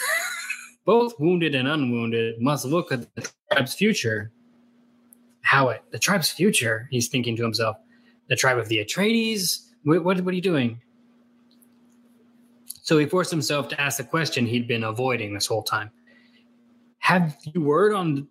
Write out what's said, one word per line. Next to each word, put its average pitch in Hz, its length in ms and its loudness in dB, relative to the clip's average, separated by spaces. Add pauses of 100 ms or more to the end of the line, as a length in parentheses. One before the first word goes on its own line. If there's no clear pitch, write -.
(360)
<laughs> - 500 -14
Both 233 340 4
wounded 165 360 2
and 127 120 0
unwounded 117 760 -2
must 135 240 0
look 160 260 -2
at 120 240 -6
the - 160 -10 (220)
tribe's 131 220 0
future." 110 560 0 (1120)
"Howard, 131 360 2 (120)
the 120 80 -10
tribe's 170 300 0
future?" 120 600 0
he's 120 160 0
thinking 120 300 -2
to 117 60 -2
himself. 113 340 -2 (500)
"The 127 80 0
tribe 127 220 4
of 110 100 -2
the 110 160 0
Atreides? 214 760 0 (240)
What, 160 200 4
what, 180 180 2
what 180 120 -2
are - 20 -2
you 180 60 -2
doing?" 127 400 0 (2000)
So 160 140 4
he 151 80 4
forced 147 260 0
himself 143 380 -2
to 151 120 -6
ask 143 160 -2
the 131 80 -6
question 147 400 0
he'd 120 220 0
been 117 180 -2
avoiding 113 480 -2
this 95 140 -4
whole 107 160 -2
time. 107 260 -4 (1120)
"Have 165 380 2 (160)
you 175 80 -2
word 165 320 4
on 156 380 -2